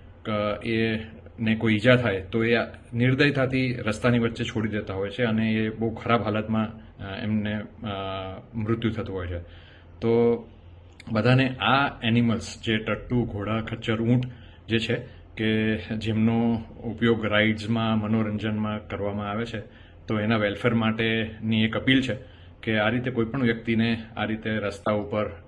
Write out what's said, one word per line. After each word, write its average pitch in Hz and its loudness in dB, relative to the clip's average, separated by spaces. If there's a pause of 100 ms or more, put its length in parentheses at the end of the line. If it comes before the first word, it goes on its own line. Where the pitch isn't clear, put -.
(300)
અ, 104 -2
એને 113 -2
કોઈ 110 2
ઈજા 120 6
થાય 107 2
તો 113 -2
એ 117 4 (360)
નિર્દયતાથી 131 2
રસ્તાની 117 2
વચ્ચે 117 0
છોડી 107 -2
દેતા 101 -4
હોય 98 -4
છે 123 -4
અને 110 2
એ 110 0
બહુ 110 -2
ખરાબ 113 0
હાલતમાં, 110 0 (300)
અ, 98 -8
એમને, 107 0 (220)
અ, 104 -6 (640)
મૃત્યુ 113 -2
થતું 98 -6
હોય 90 -4
છે. 87 -6 (640)
તો 117 2 (640)
બધાને 127 4
આ 135 2
એનિમલ્સ 113 2
જે 110 2
ટટ્ટુ, 113 0
ઘોડા, 104 -2
ખચ્ચર, 113 -2
ઊંટ 123 4 (460)
જે 113 4
છે 117 0 (420)
કે 110 2
જેમનો 113 0 (200)
ઉપયોગ 110 2
રાઇડ્સમાં, 110 2
મનોરંજનમાં 107 -2
કરવામાં 101 -4
આવે 110 -4
છે 110 -8 (480)
તો 110 0
એના 110 2
વેલફેર 107 0
માટેની 113 0
એક 110 2
અપીલ 131 2
છે 104 -2 (460)
કે 110 0
આ 107 2
રીતે 123 -2
કોઈ 120 0
પણ 135 -4
વ્યક્તિને 113 0 (140)
આ 107 -2
રીતે 110 -4
રસ્તા 104 -2
ઉપર 104 -2 (160)